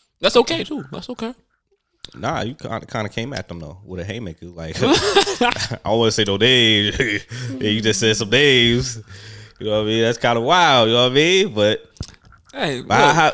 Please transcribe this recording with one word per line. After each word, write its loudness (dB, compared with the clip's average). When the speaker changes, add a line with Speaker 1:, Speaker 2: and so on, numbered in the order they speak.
Speaker 1:
That's 2
okay 2
too. -10
That's -12
okay. -10
Speaker 2:
Nah, -6
you -8
kinda, -10
kinda -6
came -8
at -10
them -14
though -16
with -12
a -8
haymaker. -12
Like, -12
<laughs> -6
Speaker 1:
<laughs> -4
Speaker 2:
I 0
don't 0
wanna 2
say 0
no -2
names. 2
<laughs> -4
Yeah, -2
you 0
just 0
said 2
some -6
names. 2
You -8
know -2
what -2
I -4
mean? 0
That's 2
kinda 0
wild. 4
You 2
know 4
what 2
I 0
mean? 2
But 0
Speaker 1:
Hey, -4
Speaker 2:
but 0
I 6
Speaker 1:
look, 4
Speaker 2:
ha-, 4